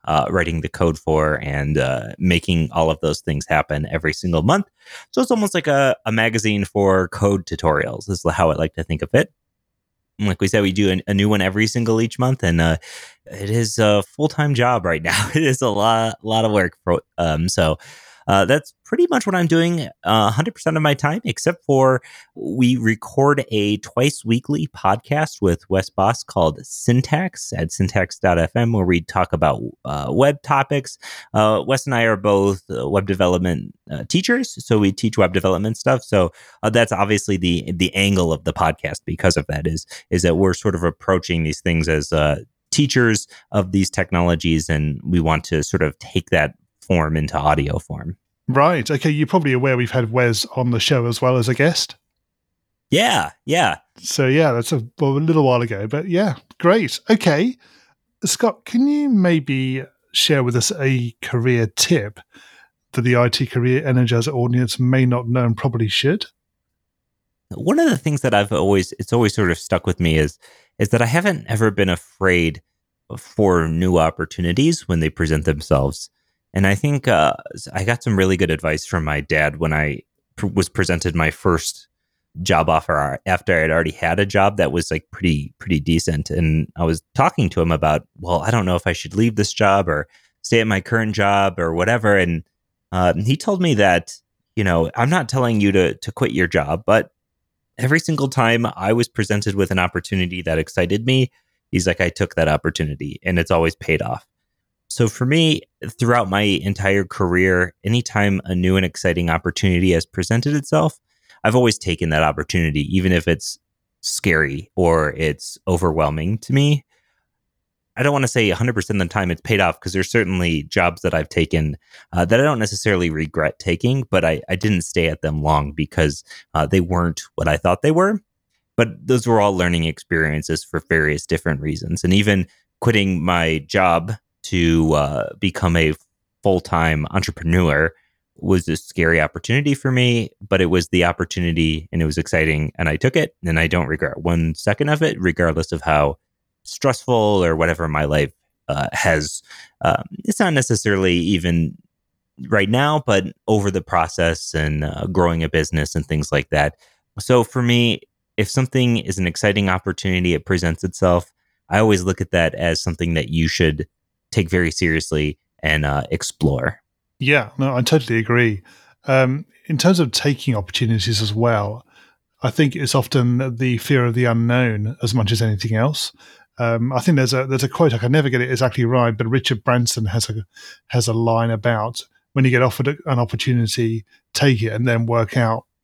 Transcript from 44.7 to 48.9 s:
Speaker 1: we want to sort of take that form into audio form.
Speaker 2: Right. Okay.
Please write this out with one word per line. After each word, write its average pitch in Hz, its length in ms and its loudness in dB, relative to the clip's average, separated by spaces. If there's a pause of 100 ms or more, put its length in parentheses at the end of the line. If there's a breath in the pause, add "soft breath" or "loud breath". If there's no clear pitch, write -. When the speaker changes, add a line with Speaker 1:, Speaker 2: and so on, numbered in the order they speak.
Speaker 1:
we 85 200 0
want 78 240 0
to 76 180 -2
sort - 180 -2
of 76 180 -2
take - 320 -6
that 76 240 0 (260)
form 78 360 0
into 76 200 -2
audio 73 420 0
form. 78 360 -10 (320)
Speaker 2:
Right. 139 420 2
Okay. 156 200 0